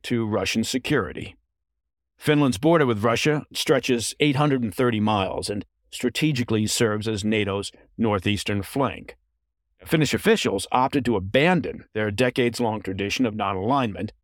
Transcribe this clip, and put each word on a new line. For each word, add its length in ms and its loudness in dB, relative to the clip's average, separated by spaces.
to 220 -2
Russian 380 0
security. 720 -4
Finland's 400 2
border 280 4
with 180 0
Russia 500 2
stretches 680 0
eight 160 2
hundred 280 2
and 100 -4
thirty 260 2
miles 500 0
and 160 -6
strategically 760 0
serves 420 0
as 160 -4
nato's 480 0
northeastern 640 0
flank. 520 -4
Finnish 300 2
officials 560 0
opted 340 2
to 100 2
abandon 800 0
their 160 -2
decades-long 720 0
tradition 440 -2
of 100 -2
non-alignment 760 -2